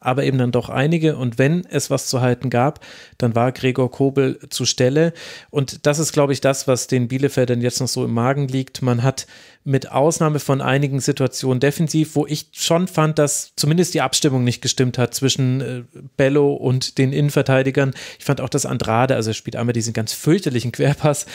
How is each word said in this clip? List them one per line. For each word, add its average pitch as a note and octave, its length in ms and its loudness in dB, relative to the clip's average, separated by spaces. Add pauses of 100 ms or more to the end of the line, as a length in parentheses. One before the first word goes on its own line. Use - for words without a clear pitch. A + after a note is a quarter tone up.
aber B2+ 240 0
eben C3+ 140 2
dann B2 140 0
doch B2 160 0
einige. D3+ 480 0
Und B2 220 -4
wenn D#3 260 2
es - 260 -4
was - 180 -2
zu B2+ 120 0
halten B2 300 0
gab, B2 340 0 (340)
dann A#2 180 0
war B2 160 2
Gregor B2+ 380 0
Kobel C3+ 500 0 (100)
zur B2 160 -4
Stelle. D3 460 2 (380)
Und - 360 -4
das D3 140 2
ist, D3 120 -2
glaube C#3+ 200 2
ich, B2+ 80 -4
das, C3+ 260 0
was B2+ 220 0
den B2 180 0
Bielefeldern B2+ 540 0
jetzt A#2+ 200 -2
noch B2 80 -2
so B2+ 160 -4
im A#2 100 -2
Magen C3+ 340 0
liegt. C3 340 -6
Man B2 220 0
hat - 240 -2 (400)
mit C3+ 240 -2
Ausnahme D3+ 460 2
von C3+ 240 -2
einigen C3+ 360 0
Situationen C3 640 0
defensiv, D#3 560 0
wo D3 100 2
ich D3+ 260 -6
schon F3 360 0
fand, D#3 300 0
dass - 360 0
zumindest E3 380 2
die D3+ 80 0
Abstimmung C3 420 2
nicht B2 200 0
gestimmt B2 340 0
hat A#2+ 180 0
zwischen, C3 460 0
äh, B2 220 -8 (340)
Bello C#3+ 380 4
und C3 420 -2
den C3 160 2
Innenverteidigern. C#3 800 2 (260)
Ich - 60 -18
fand C3+ 160 -2
auch, C3 80 -4
dass C#3 160 -2
Andrade, B2+ 500 0
also A2 160 -2
er G#2+ 40 -2
spielt A#2+ 220 -10
einmal A#2 180 -2
diesen A2+ 180 -4
ganz A2 220 -4
fürchterlichen C#3+ 580 0
Querpass C#3+ 640 0